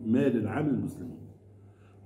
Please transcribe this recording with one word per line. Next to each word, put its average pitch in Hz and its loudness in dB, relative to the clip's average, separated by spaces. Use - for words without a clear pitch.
مال 123 4
العام 131 0
المسلمين. 95 -4